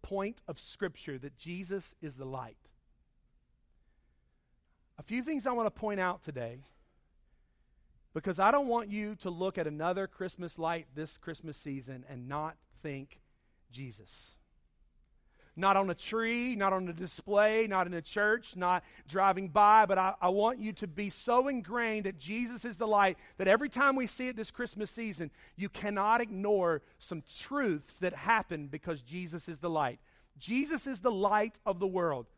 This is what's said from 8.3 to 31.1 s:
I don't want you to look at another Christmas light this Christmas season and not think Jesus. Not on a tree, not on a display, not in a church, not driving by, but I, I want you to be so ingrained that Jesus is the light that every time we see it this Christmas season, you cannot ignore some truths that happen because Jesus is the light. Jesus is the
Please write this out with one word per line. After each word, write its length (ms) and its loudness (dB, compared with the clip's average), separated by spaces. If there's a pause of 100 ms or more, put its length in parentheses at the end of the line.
I 120 6
don't 160 4
want 220 0
you 260 -4
to 160 -6
look 260 -2
at 100 -2
another 380 -2
Christmas 540 -10
light 340 -4
this 240 -10
Christmas 400 -12
season 500 -10
and 220 -12
not 260 -6 (260)
think 380 -10 (520)
Jesus. 640 -16 (1200)
Not 200 6
on 120 2
a 60 0
tree, 640 -2
not 160 2
on 160 -2
a 40 -8
display, 720 2
not 200 2
in 60 -6
a 80 -4
church, 560 0
not 260 2 (240)
driving 400 2
by, 380 10
but 120 4
I, 240 2
I 60 4
want 320 2
you 140 -6
to 140 -8
be 220 -6
so 380 2
ingrained 580 -2
that 120 -6
Jesus 480 -6
is 100 -6
the 120 -2
light 300 6 (200)
that 100 2
every 220 6
time 260 4
we 100 0
see 220 -6
it 80 -6
this 160 -8
Christmas 400 -6
season, 400 -6 (240)
you 140 -6
cannot 500 0
ignore 640 2 (180)
some 240 -10 (140)
truths 580 -2
that 180 -2
happen 540 0
because 340 -8
Jesus 460 -10
is 120 -12
the 100 -2
light. 300 0 (380)
Jesus 500 -2
is 120 -6
the 120 2